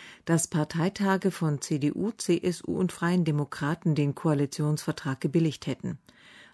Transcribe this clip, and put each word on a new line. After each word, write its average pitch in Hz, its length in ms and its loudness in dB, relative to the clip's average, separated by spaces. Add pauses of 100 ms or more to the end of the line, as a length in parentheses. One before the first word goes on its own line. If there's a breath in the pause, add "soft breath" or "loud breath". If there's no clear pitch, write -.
(240 loud breath)
dass 165 240 2
Parteitage 185 840 0
von 151 280 0
C - 180 -2
D 143 140 2
U, 208 200 -2
C - 300 0
S 180 240 -2
U - 120 -2
und 180 160 0
Freien 175 320 2
Demokraten 151 680 0
den 143 220 2
Koalitionsvertrag 151 1040 0
gebilligt 160 480 0
hätten. 151 300 -6 (560 loud breath)